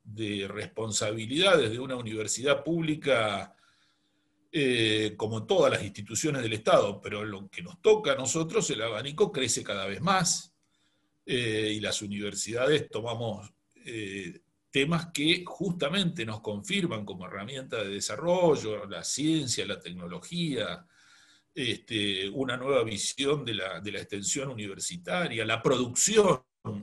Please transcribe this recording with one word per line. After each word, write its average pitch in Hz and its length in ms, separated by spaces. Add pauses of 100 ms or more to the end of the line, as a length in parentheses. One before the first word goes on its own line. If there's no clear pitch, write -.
de 104 460
responsabilidades 110 1200
de 113 80
una 131 180
universidad 113 640
pública, 147 920 (960)
eh, 113 640
como 110 300
todas 151 260
las 92 100
instituciones 113 600
del 110 120
Estado, 107 460
pero 104 240
lo 202 260
que - 120
nos - 200
toca 214 300
a - 40
nosotros, 160 540
el 113 120
abanico 131 500
crece 127 300
cada 101 240
vez 98 140
más, 185 540 (720)
eh, 110 480
y 107 60
las 98 220
universidades 104 840
tomamos, 110 640 (320)
eh, 98 560 (300)
temas 147 420
que 170 340
justamente 170 800
nos 107 140
confirman 110 640
como 95 220
herramienta 110 560
de 98 60
desarrollo, 110 1000
la 87 160
ciencia, 139 640
la 98 140
tecnología, 90 1080 (680)
este, 101 760
una 127 280
nueva 127 280
visión 135 600
de 117 100
la, 92 260
de 101 120
la 95 80
extensión 104 500
universitaria, 107 920
la 113 180
producción, 147 800 (380)